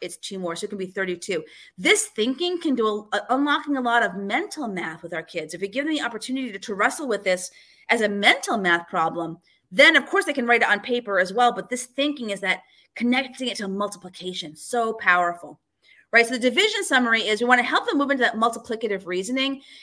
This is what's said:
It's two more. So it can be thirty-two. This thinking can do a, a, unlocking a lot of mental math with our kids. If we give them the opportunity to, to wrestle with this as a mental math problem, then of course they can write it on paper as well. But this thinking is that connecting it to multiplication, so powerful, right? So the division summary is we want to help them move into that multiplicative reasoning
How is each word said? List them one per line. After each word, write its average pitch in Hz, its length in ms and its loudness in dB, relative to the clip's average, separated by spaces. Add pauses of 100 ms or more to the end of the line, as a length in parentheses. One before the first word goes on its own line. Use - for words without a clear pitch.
It's 175 160 -10
two - 220 -10
more. 170 180 -4
So 190 80 -10
it 208 40 -4
can 202 100 -8
be 185 80 -6
thirty-two. 180 580 -4 (320)
This 330 300 2
thinking 269 520 -2
can 302 160 0
do 226 120 2 (260)
a, 202 40 0
a, 202 140 -2
unlocking 285 460 0
a 254 60 -2
lot 233 200 4
of 190 120 -2
mental 247 540 -4
math 165 340 -8
with 170 100 -10
our 165 120 -6
kids. 160 280 -8
If 170 80 -10
we 196 80 -4
give 254 160 -4
them 311 100 -2
the 285 60 -2
opportunity 233 520 -6
to, 196 60 -10
to 196 160 -8
wrestle 254 340 0
with 202 160 -2
this 185 260 0 (400)
as 247 100 2
a 208 80 4
mental 202 480 2
math 175 320 2
problem, 165 480 -2 (340)
then 302 260 8
of 262 100 2
course 381 180 0
they 302 80 -4
can 247 140 -2
write 233 160 4
it - 80 2
on 202 100 2
paper 240 380 -2
as 185 160 2
well. 240 180 4
But 185 160 -8
this 247 180 -6
thinking 269 440 -4
is 190 100 -6
that 185 220 -2 (320)
connecting 254 540 -2
it 196 100 -6
to 196 100 -6
multiplication, 180 880 -8
so 226 380 -2
powerful, 175 680 0 (520)
right? 233 120 8
So 247 100 -4
the 247 40 -2
division 370 460 2
summary 233 420 2
is 214 140 2
we 240 80 2
want 247 100 6
to 240 80 2
help 294 200 0
them 381 120 0
move 277 140 2
into 254 100 0
that 226 140 2
multiplicative 220 680 -2
reasoning 254 540 -2 (220)